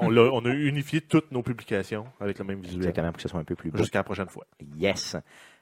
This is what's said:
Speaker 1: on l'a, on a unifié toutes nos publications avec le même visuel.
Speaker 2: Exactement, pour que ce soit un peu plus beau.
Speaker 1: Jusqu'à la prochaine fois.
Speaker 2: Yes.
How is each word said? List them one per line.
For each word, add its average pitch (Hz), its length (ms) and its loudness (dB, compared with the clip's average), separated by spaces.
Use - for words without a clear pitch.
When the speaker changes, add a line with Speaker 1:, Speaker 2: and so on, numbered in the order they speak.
Speaker 1:
on 113 80 4
l'a, 117 140 10
on 123 200 4
a 120 60 2
unifié 143 500 0
toutes 156 320 2
nos 123 100 -2
publications 110 640 -4
avec 101 180 -4
le 101 60 -8
même 98 160 -6
visuel. 90 220 -8
Speaker 2:
Exactement, 85 260 0
pour 82 80 -4
que - 60 -14
ce - 80 -4
soit 87 100 -4
un 78 60 -6
peu 87 100 -6
plus 80 160 -6
beau. 82 60 -4
Speaker 1:
Jusqu'à 107 220 2
la 95 40 2
prochaine 95 240 -6
fois. - 160 -16
Speaker 2:
Yes. 92 380 0